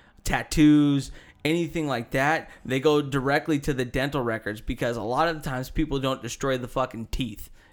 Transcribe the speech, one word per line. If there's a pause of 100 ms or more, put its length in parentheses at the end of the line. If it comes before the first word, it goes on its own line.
(240)
tattoos, (320)
anything
like
that, (120)
they
go
directly
to
the
dental
records,
because
a
lot
of
the
times
people
don't
destroy
the
fucking
teeth (240)